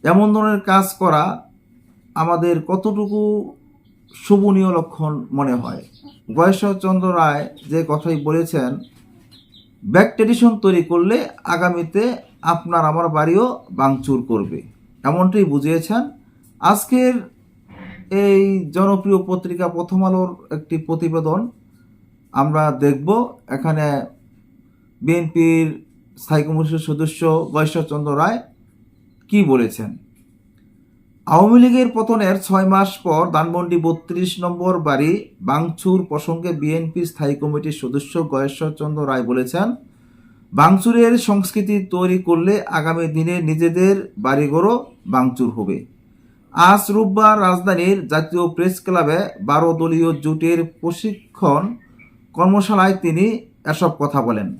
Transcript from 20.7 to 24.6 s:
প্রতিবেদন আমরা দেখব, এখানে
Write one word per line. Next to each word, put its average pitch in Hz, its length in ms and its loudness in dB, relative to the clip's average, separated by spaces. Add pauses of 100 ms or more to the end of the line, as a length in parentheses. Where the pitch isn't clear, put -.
প্রতিবেদন 165 720 -2 (800)
আমরা 151 400 0
দেখব, 143 680 0 (120)
এখানে 151 520 -2 (1000)